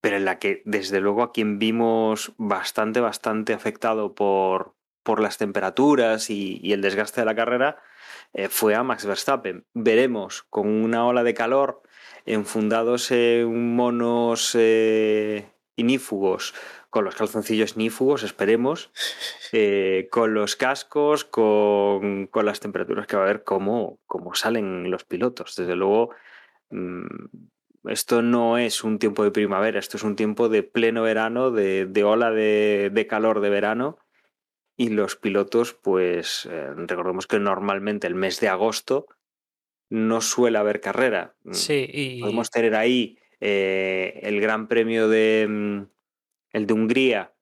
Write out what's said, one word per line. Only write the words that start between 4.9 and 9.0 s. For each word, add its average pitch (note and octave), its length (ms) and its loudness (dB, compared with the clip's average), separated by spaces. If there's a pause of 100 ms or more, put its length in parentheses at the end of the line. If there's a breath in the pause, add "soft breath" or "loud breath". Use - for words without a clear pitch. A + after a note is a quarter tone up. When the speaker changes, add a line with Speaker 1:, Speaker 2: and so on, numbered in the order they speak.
Speaker 1:
por A2 160 0
las G#2+ 180 0
temperaturas A2 920 2
y, G2+ 340 -4
y F#2+ 100 0
el G2 80 0
desgaste G2 400 -2
de A2+ 40 2
la A2 100 0
carrera, B2 460 0 (520 loud breath)
eh, - 140 -4
fue G#2+ 280 2
a A#2+ 80 0
Max A#2 220 -4